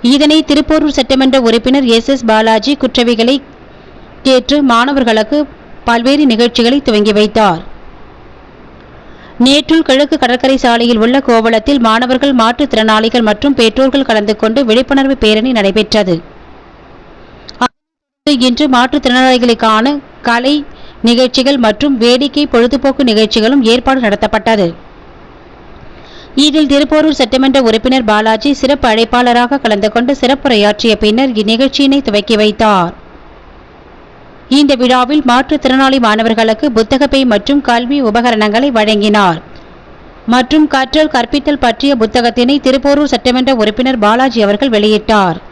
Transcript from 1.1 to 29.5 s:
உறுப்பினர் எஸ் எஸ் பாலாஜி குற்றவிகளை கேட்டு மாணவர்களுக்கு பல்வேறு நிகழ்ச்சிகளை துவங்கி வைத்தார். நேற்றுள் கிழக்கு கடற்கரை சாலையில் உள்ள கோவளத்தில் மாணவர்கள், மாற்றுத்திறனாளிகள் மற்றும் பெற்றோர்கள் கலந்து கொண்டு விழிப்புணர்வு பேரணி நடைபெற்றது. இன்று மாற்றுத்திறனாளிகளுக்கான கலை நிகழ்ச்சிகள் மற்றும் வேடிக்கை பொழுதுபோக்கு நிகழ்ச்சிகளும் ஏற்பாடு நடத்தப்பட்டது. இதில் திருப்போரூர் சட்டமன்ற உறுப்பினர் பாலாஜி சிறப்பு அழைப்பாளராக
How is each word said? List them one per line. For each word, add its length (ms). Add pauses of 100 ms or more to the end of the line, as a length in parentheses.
உறுப்பினர் 400 (100)
எஸ் 160
எஸ் 160
பாலாஜி 440 (100)
குற்றவிகளை 520 (920)
கேட்டு 300 (140)
மாணவர்களுக்கு 680 (500)
பல்வேறு 420
நிகழ்ச்சிகளை 560
துவங்கி 320
வைத்தார். 420 (1900)
நேற்றுள் 420
கிழக்கு 340
கடற்கரை 400
சாலையில் 420
உள்ள 220
கோவளத்தில் 600
மாணவர்கள், 440 (100)
மாற்றுத்திறனாளிகள் 840
மற்றும் 300
பெற்றோர்கள் 500
கலந்து 340
கொண்டு 280
விழிப்புணர்வு 540
பேரணி 340
நடைபெற்றது. 560 (2250)
இன்று 180 (100)
மாற்றுத்திறனாளிகளுக்கான 1080 (440)
கலை 240 (560)
நிகழ்ச்சிகள் 560
மற்றும் 380
வேடிக்கை 500
பொழுதுபோக்கு 560
நிகழ்ச்சிகளும் 540 (100)
ஏற்பாடு 320
நடத்தப்பட்டது. 600 (1800)
இதில் 260
திருப்போரூர் 480
சட்டமன்ற 480
உறுப்பினர் 420
பாலாஜி 420 (100)
சிறப்பு 320
அழைப்பாளராக 720